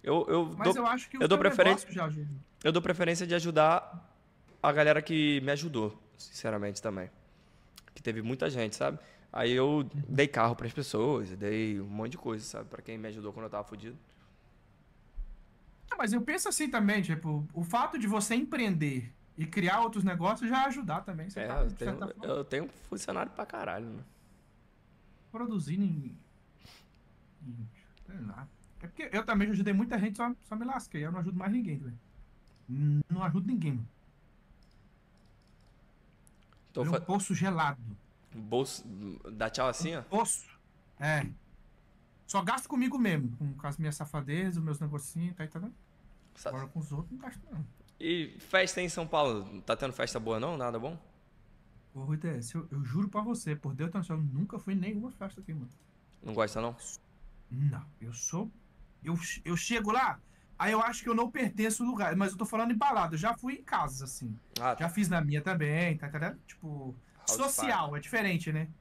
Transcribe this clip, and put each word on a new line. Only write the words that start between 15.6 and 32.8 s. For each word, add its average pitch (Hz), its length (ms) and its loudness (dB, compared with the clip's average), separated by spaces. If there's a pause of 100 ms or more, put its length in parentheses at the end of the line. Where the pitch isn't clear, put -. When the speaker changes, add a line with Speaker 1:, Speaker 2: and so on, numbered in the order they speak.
Speaker 2:
Ah, - 80 -2
mas 311 140 2
eu 240 100 4
penso 359 280 0
assim 311 200 0
também, 208 320 4
tipo, 151 520 0
o 170 100 -4
fato 262 340 2
de 220 80 0
você 208 300 2
empreender 165 760 0 (240)
e 160 100 -2
criar 185 360 2
outros 214 220 2
negócios 196 460 2
já 262 160 4
ajudar 226 360 -2
também, 170 280 -8
você - 100 -10
Speaker 1:
É, 110 80 -4
Speaker 2:
tá, 135 140 2
Speaker 1:
eu 143 60 6
Speaker 2:
de 202 100 -2
certa 190 300 -4
Speaker 1:
tenho, - 120 -10
Speaker 2:
forma. - 140 -10
Speaker 1:
eu 143 120 -2
tenho 143 200 -2
um 277 40 -10 (200)
funcionário - 420 -4
pra - 140 -8
caralho, - 420 -6
né? - 160 -12 (1300)
Speaker 2:
Produzindo 202 520 -2
em, 147 320 -2 (1300)
em, 120 260 -12 (380)
sei 185 160 -14
lá. 113 260 -12 (340)
É 170 60 -12
porque - 240 -12
eu 214 140 0
também 208 220 4
já 214 60 0
ajudei 196 200 2
muita 233 240 2
gente, 208 200 0
só, 240 140 0 (120)
só - 120 -10
me 226 80 -4
lasquei. 247 420 -4
Eu 165 60 -4
não 180 80 -2
ajudo 175 200 -2
mais 190 120 0
ninguém 190 280 0
também. 120 200 -10 (720)
N-, 147 400 4